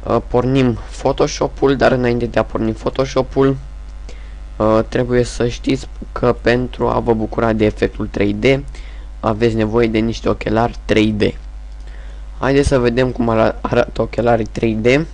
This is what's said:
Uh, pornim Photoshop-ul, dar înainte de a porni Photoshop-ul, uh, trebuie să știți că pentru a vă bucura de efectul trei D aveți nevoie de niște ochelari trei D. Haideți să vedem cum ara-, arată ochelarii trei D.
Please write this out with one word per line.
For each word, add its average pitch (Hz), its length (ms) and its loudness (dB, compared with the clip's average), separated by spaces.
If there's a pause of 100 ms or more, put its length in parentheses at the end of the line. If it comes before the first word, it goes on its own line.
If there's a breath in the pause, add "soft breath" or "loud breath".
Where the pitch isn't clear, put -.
Uh, 117 100 2 (100)
pornim 123 500 2 (200)
Photoshop-ul, 139 760 0
dar 120 160 4
înainte 120 340 2
de 110 140 0
a 110 40 2
porni 110 280 -2
Photoshop-ul, 135 880 0 (1000 loud breath)
uh, 110 220 4 (100)
trebuie 123 340 2
să 117 240 -2
știți 135 400 -2 (240)
că 123 300 2
pentru 120 460 0
a 120 120 0
vă 117 140 2
bucura 110 400 0
de 107 120 4
efectul 107 420 0
trei 104 260 0
D 131 300 2 (560 loud breath)
aveți 113 360 2
nevoie 110 320 2
de 113 100 0
niște 110 320 0
ochelari 110 560 0
trei 107 260 4
D. 104 100 0 (1160 loud breath)
Haideți 139 280 2
să 135 120 4
vedem 120 320 2
cum 117 180 0
ara-, 110 320 2
arată - 400 0
ochelarii 113 440 2
trei 117 280 -2
D. 123 400 2